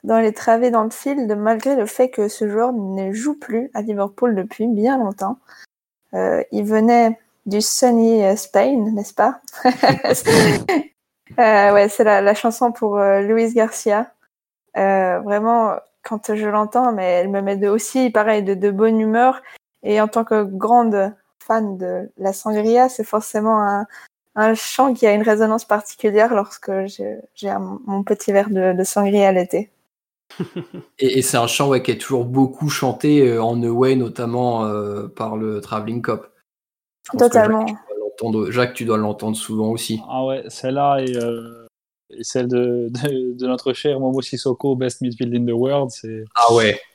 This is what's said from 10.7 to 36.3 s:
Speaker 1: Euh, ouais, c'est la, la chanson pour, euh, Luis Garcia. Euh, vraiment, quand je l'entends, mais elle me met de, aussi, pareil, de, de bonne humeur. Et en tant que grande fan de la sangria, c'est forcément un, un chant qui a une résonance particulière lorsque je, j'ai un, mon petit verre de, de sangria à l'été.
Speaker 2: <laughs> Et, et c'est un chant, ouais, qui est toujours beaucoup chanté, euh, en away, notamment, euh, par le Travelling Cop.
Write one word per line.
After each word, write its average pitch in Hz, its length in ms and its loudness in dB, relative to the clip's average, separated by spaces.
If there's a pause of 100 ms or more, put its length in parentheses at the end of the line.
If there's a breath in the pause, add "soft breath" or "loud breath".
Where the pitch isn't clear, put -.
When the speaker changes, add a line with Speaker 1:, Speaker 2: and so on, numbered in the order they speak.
Speaker 1:
Euh, 208 340 6
ouais, 208 160 6
c'est 214 160 2
la, 208 160 6
la 202 140 4
chanson 233 380 0
pour, 208 260 -2
euh, 196 240 4
Luis 226 320 0
Garcia. 220 580 0 (640)
Euh, 190 440 0
vraiment, 214 560 0 (260)
quand 214 320 -6
je 214 120 -4
l'entends, 214 460 0
mais 190 120 -4
elle 180 240 0
me 202 140 -2
met 196 140 -2
de, 202 120 0
aussi, 226 420 0
pareil, 214 320 2
de, 196 120 -2
de 196 160 0
bonne 220 300 2
humeur. 233 400 2 (440 loud breath)
Et 208 160 2
en 214 80 2
tant 226 160 -2
que 220 180 0
grande 208 720 0 (300)
fan 214 340 -2
de 185 400 -8
la 190 140 -2
sangria, 220 560 2
c'est 226 160 -6
forcément 214 580 -2
un, 202 240 -2 (480 loud breath)
un 220 200 2
chant 262 400 0
qui 226 120 2
a 208 80 6
une 208 80 2
résonance 220 420 2
particulière 214 680 0
lorsque 208 360 -4 (160)
je, 208 340 -10 (160)
j'ai 196 140 -8
un, 196 360 -6
mon 196 160 -4
petit 202 300 -2
verre 202 180 2
de, 185 260 2
de 190 80 0
sangria 202 440 2
à 196 40 4
l'été. 180 380 -2 (680)
Speaker 2:
<laughs> - 600 -12
Et, 131 200 2
et 127 40 2
c'est - 140 -2
un 120 100 2
chant, 139 220 -2
ouais, 127 140 2
qui - 80 -2
est 110 80 -2
toujours 123 260 -4
beaucoup 131 440 0
chanté, 143 580 2
euh, 117 160 2
en 117 200 0
away, 123 340 2
notamment, 120 680 -2
euh, 104 420 -6
par 110 280 -8
le 107 240 -6
Travelling 110 420 -8
Cop. 110 280 -6 (760)